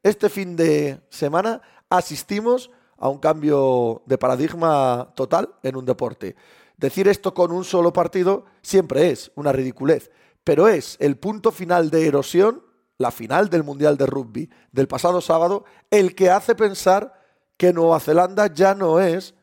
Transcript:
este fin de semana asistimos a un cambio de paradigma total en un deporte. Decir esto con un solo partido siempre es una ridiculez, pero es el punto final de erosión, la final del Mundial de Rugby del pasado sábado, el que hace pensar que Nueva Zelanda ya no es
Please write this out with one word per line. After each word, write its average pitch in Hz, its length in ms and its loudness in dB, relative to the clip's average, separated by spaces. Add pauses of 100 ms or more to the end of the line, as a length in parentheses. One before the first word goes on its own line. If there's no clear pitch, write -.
este 208 260 0
fin 180 280 -6
de 151 440 0 (100)
semana 175 500 -4 (300)
asistimos 208 800 -2 (280)
a 131 100 -4
un 139 100 -4
cambio 139 880 0
de 127 120 -2
paradigma 135 1000 -2
total 165 340 -2 (120)
en 131 140 -6
un 131 80 -10
deporte. 120 520 -6 (400)
Decir 185 320 0
esto 196 260 -2
con 175 160 0
un 180 140 -6
solo 170 280 0
partido 180 520 -2 (180)
siempre 165 480 2
es - 240 -10
una 143 180 -2
ridiculez, 131 580 -2 (340)
pero 165 240 4
es 170 320 -2
el 139 180 0
punto 214 320 -4
final 175 400 -2
de 160 160 2
erosión, 175 580 0 (320)
la 120 140 -2
final 151 400 -2
del 160 140 0
Mundial 143 320 0
de 139 100 0
Rugby 127 440 -8 (220)
del 135 160 0
pasado 175 320 -2
sábado, 170 440 0 (260)
el 196 240 2
que 185 160 2
hace 202 240 2
pensar 202 680 0 (360)
que 180 160 4
Nueva 165 260 2
Zelanda 180 480 0
ya 190 280 2
no 175 260 2
es 180 420 -2